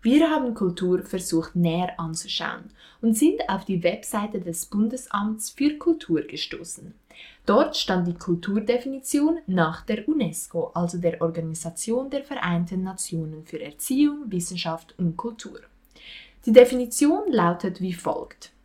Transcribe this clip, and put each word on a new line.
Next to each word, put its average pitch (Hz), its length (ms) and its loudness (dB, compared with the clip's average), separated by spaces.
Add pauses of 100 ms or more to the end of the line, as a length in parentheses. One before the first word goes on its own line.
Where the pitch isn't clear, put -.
Wir 302 300 6
haben 262 240 0
Kultur 180 480 0
versucht 175 540 -4
näher 175 420 0
anzuschauen - 720 -8 (320)
und 226 140 4
sind 349 320 2
auf 190 160 -2
die 180 180 -2
Webseite 202 580 -2
des 175 260 -8
Bundesamts 214 840 -2
für 294 280 0
Kultur 320 440 0
gestoßen. - 720 -12 (520)
Dort 240 300 4
stand 180 300 0
die 170 80 -2
Kulturdefinition 247 1300 -2
nach 165 360 0
der 214 240 -4
unesco, 175 680 -2
also 175 240 -2
der 170 220 0
Organisation 165 920 -4
der 277 120 -4
Vereinten 175 600 -2
Nationen 165 600 -8
für 160 160 -12
Erziehung, 277 680 0
Wissenschaft 175 680 -6
und 170 180 0
Kultur. 226 420 -10 (880)
Die 226 80 2
Definition 254 800 8
lautet 175 480 0
wie 180 120 -4
folgt. - 600 -8 (120)